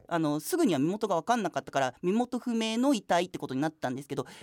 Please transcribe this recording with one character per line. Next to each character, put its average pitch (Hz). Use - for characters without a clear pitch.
あ 170
の、 151
す -
ぐ 339
に 196
は 139
身 139
元 208
が 196
分 160
か 233
ん 233
な -
か -
っ 127
た -
か 139
ら、 131
身 180
元 240
不 233
明 220
の 277
遺 196
体 180
っ -
て -
こ 151
と 131
に 131
な 156
っ -
た -
ん 127
で 135
す 139
け 139
ど、 135